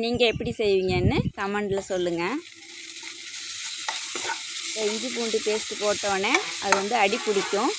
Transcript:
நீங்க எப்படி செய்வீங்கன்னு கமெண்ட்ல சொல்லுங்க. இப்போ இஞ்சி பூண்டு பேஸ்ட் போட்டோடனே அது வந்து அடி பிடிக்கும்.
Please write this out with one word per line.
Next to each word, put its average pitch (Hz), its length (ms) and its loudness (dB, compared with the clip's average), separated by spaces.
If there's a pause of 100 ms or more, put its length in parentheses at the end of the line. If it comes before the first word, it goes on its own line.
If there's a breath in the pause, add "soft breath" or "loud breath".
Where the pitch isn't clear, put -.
நீங்க 233 300 4
எப்படி 240 280 -4
செய்வீங்கன்னு 190 580 4 (200)
கமெண்ட்ல 202 520 0
சொல்லுங்க. 175 340 0 (2500)
இப்போ 214 240 -2
இஞ்சி 226 240 -2
பூண்டு 226 320 0
பேஸ்ட் 214 260 0 (100)
போட்டோடனே 202 520 2 (300)
அது 196 160 4
வந்து 202 240 0
அடி 214 220 2
பிடிக்கும். 208 520 2